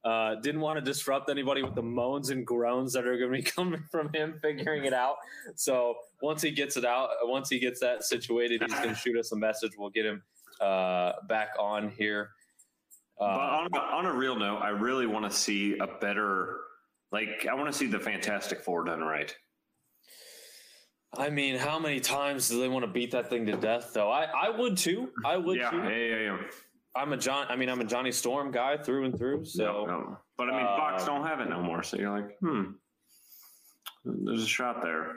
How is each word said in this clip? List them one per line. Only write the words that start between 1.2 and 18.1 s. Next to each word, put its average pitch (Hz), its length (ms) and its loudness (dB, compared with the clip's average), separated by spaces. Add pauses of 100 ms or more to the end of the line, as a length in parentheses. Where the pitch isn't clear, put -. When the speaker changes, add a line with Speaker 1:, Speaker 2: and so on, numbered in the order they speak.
Speaker 1:
anybody 139 340 0
with 123 120 -4
the 120 80 -2
moans 127 480 -2
and 131 160 -2
groans 123 480 2
that 123 120 0
are 123 120 2
gonna 123 180 2
be 131 60 -2
<laughs> - 140 -2
coming 170 340 0
from 151 240 0
him 156 260 -2
figuring 147 460 0
it 131 80 4
out. 127 220 2 (400)
So 123 380 2 (280)
once 156 180 0
he 156 120 2
gets 139 260 -2
it 123 80 0
out, 123 240 2 (140)
once 135 260 0
he 131 80 0
gets 123 220 0
that 123 220 2
situated, 117 600 2
he's 117 100 -2
gonna 113 220 0
shoot 117 240 0
us 113 140 -2
a 110 40 -2
message. 107 400 0
We'll 104 140 -8
get 110 160 0
him, 104 160 -4 (360)
uh, 92 540 2 (160)
back 107 300 0
on 104 320 0
here. 104 400 -2 (920)
Uh, 104 60 2 (100)
Speaker 2:
But - 40 2 (100)
on 160 240 0
a, 139 40 2
on 165 280 0
a 165 80 0
real 127 240 2
note, 101 240 2
I 104 80 2
really 120 360 2
wanna 107 240 0
see 101 460 2
a 98 100 0
better, 98 760 0 (520)
like, 107 380 -2
I - 20 2
wanna 143 180 0
see 143 160 0
the 101 140 0
Fantastic 104 640 -2